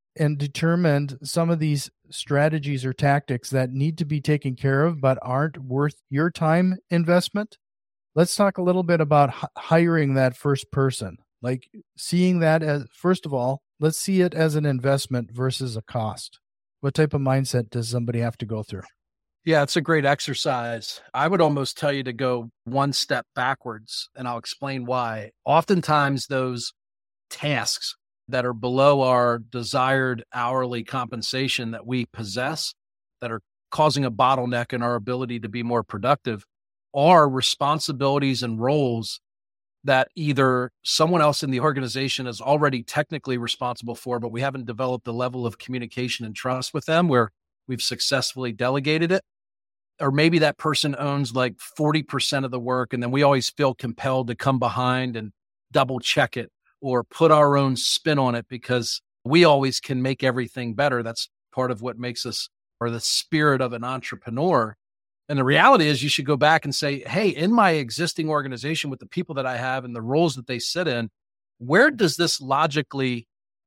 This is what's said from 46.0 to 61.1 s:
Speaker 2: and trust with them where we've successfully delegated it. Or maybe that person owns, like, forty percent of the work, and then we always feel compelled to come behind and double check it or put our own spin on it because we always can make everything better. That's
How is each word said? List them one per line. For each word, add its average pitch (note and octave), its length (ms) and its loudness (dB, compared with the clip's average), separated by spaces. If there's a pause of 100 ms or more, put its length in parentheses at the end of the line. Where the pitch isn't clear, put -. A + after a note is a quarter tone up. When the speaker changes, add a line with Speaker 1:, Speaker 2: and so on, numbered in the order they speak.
Speaker 2:
and G#2+ 100 -10
trust B2+ 380 -6
with D3 120 -6
them E3 220 4
where B2 220 4 (400)
we've B2+ 120 -6
successfully B2+ 720 -4
delegated C#3+ 640 0
it. G3 80 2 (800)
Or C#3 100 0
maybe D#3+ 280 4
that D3+ 180 2
person D3+ 420 0
owns, C#3+ 340 -2
like, B2+ 260 0
forty D3+ 440 -2
percent C3+ 400 -2
of B2 80 -6
the B2+ 80 -4
work, B2 320 -2
and A#2+ 100 -4
then A#2+ 100 -2
we C#3 120 4
always C#3 260 4
feel C3+ 240 0
compelled C3 540 -4
to A#2+ 80 -6
come C3+ 240 0
behind B2+ 560 -2
and G#2+ 160 -10 (400)
double B2+ 280 0
check - 360 0
it A2+ 160 -10 (300)
or B2+ 220 0
put D#3+ 280 4
our D3 240 8
own C3+ 220 2
spin - 420 0
on B2+ 160 2
it A2+ 140 -8
because B2 520 -4 (220)
we E3 220 8
always C#3 340 4
can B2+ 220 -4
make C3 220 -2
everything B2 520 -2
better. C3 260 0
That's A2+ 280 -8 (260)